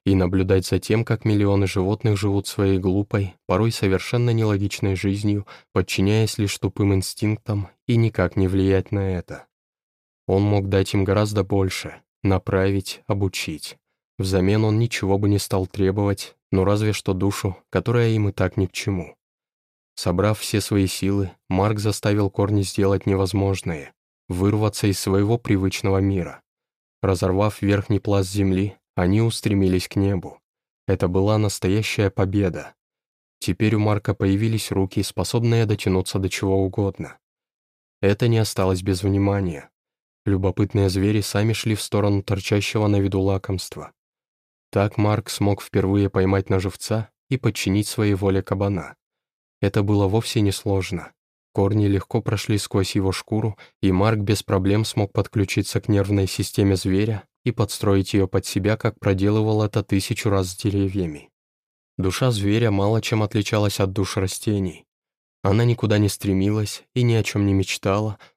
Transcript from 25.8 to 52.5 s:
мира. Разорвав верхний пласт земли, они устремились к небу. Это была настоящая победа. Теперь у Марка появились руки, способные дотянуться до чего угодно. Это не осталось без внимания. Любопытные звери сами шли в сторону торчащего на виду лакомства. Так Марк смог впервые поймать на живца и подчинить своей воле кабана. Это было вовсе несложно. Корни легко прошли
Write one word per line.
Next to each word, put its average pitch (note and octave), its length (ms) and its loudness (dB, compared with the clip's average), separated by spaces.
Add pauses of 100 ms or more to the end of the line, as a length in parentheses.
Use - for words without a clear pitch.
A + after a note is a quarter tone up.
мира. F#2+ 440 -2 (600)
Разорвав G2 580 0
верхний G2+ 380 2
пласт G2 320 0
земли, G2 460 0 (180)
они F#2 260 2
устремились G2 680 0
к - 80 -12
небу. G2 420 -2 (480)
Это F#2+ 220 0
была G2 300 2
настоящая G#2 720 0
победа. F#2+ 640 -2 (640)
Теперь G#2+ 340 0
у G#2 60 2
Марка G#2 340 0
появились G#2+ 560 0
руки, G2 320 0
способные A2+ 640 0
дотянуться G2 520 0
до F#2+ 100 0
чего G2 360 0
угодно. F#2+ 540 -4 (800)
Это G#2 280 2
не A2+ 100 4
осталось F#2+ 440 0
без F#2+ 200 -2
внимания. G2 680 0 (540)
Любопытные G2 640 0
звери G2+ 320 0
сами G#2 320 0
шли A2 220 -2
в - 80 -4
сторону G2+ 400 0
торчащего G#2 640 -2
на G2+ 140 2
виду G2 200 0
лакомства. F#2+ 720 -4 (800)
Так G2+ 240 0
Марк G#2 320 0
смог G2+ 320 0
впервые G2 480 0
поймать F#2+ 400 0
на F#2+ 80 2
живца G#2 500 -4 (200)
и C3 80 -2
подчинить G#2 500 0
своей G#2 280 0
воле F#2+ 280 0
кабана. G2+ 540 -4 (640)
Это G#2 240 0
было G2+ 240 2
вовсе A2+ 320 0
несложно. F#2+ 720 -2 (400)
Корни G#2 340 2
легко G2 340 0
прошли G#2 380 -2